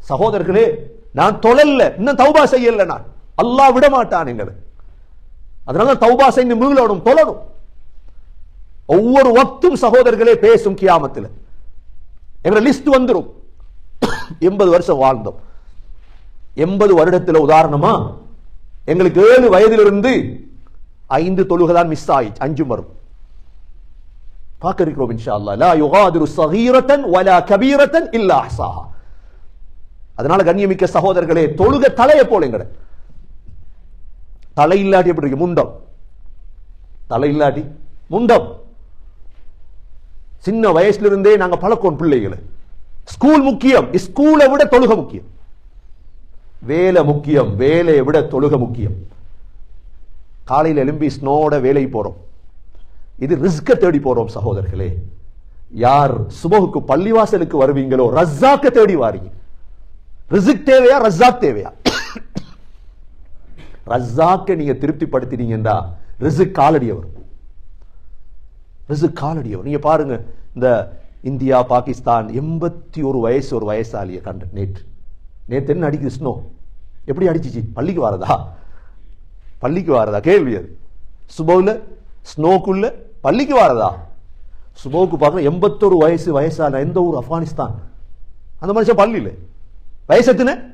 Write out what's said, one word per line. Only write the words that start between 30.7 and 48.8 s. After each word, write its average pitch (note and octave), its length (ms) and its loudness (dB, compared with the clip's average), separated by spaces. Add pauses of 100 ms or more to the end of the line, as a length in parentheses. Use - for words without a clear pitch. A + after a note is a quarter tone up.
சகோதரர்களே, E3+ 680 0
தொழுகை A#3 400 2
தலையை C4+ 320 6
போல F#3 220 2
எங்கட. A2 200 -6 (1900)
தலை F3+ 320 2
இல்லாட்டி F#3+ 200 4
எப்படி D#3 220 0
இருக்கு? C#3 200 0
முண்டம். D3+ 240 0 (1400)
தலை C#3+ 320 -2
இல்லாட்டி C#3+ 320 -2 (380)
முண்டம். G#3 460 0 (1800)
சின்ன G#3+ 340 0
வயசுல G3+ 340 2
இருந்தே G3 300 4
நாங்க F3+ 200 0
பழக்கோம் F#3 400 0
பிள்ளைகளை. B2+ 420 0 (640)
ஸ்கூல் D4 380 2
முக்கியம், C4 500 2
ஸ்கூலை C#4+ 580 4
விட C#4+ 140 4
தொழுகை A#3+ 320 4
முக்கியம். A#2 360 -10 (1300)
வேலை E3+ 440 2
முக்கியம், C#3+ 520 0
வேலையை D3+ 480 4
விட D3+ 160 2
தொழுகை C#3+ 380 0
முக்கியம். A2+ 380 -4 (1500)